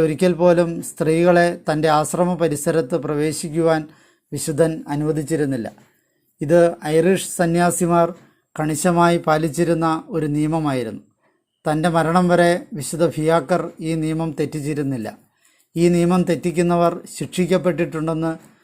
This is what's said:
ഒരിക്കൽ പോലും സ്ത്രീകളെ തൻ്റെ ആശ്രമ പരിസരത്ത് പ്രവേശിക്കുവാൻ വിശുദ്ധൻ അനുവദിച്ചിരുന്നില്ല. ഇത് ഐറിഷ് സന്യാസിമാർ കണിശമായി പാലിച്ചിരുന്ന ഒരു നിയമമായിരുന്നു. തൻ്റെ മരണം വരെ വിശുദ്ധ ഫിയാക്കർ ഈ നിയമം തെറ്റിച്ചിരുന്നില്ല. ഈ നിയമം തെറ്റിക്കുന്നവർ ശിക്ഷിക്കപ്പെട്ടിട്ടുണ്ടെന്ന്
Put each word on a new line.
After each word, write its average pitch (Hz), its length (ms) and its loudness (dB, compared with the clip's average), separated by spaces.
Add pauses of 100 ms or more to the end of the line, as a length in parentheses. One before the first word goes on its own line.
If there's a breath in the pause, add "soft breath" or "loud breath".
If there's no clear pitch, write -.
ഒരിക്കൽ 160 320 2
പോലും 170 360 4 (140)
സ്ത്രീകളെ 175 640 2 (200)
തൻ്റെ 156 200 0 (100)
ആശ്രമ 160 360 0
പരിസരത്ത് 160 720 -2
പ്രവേശിക്കുവാൻ 156 760 -2 (500 soft breath)
വിശുദ്ധൻ 156 400 0 (220)
അനുവദിച്ചിരുന്നില്ല. 147 720 -2 (760 soft breath)
ഇത് 165 200 4 (320)
ഐറിഷ് 170 360 2 (100)
സന്യാസിമാർ 170 680 2 (480 soft breath)
കണിശമായി 170 720 2
പാലിച്ചിരുന്ന 160 600 0 (280)
ഒരു 151 200 -2
നിയമമായിരുന്നു. 147 680 -2 (600)
തൻ്റെ 156 320 0
മരണം 165 300 2
വരെ 175 240 4 (220)
വിശുദ്ധ 156 360 -2
ഫിയാക്കർ 160 540 0 (160)
ഈ 165 220 -4
നിയമം 160 320 -2
തെറ്റിച്ചിരുന്നില്ല. 143 760 -4 (680)
ഈ 170 140 4
നിയമം 175 340 4
തെറ്റിക്കുന്നവർ 170 680 0 (240)
ശിക്ഷിക്കപ്പെട്ടിട്ടുണ്ടെന്ന് 160 1160 -2 (300 soft breath)